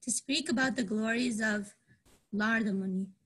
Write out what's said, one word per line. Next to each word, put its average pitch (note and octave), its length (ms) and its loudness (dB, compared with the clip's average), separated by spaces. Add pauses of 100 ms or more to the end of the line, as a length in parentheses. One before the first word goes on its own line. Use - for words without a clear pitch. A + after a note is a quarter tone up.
to B3 100 -6
speak C#4 380 -2
about C4 260 2
the B3+ 80 0
glories A3 580 0
of G#3 320 -2 (600)
Narada G#3+ 400 2
Muni. F#3+ 340 0 (180)